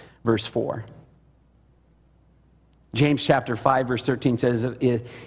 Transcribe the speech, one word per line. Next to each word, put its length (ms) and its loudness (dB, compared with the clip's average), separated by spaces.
Verse 220 2
four. 380 -4
James 300 2
chapter 320 2
five, 320 2
verse 160 -2
thirteen 340 0
says, 260 0
"Is, 380 0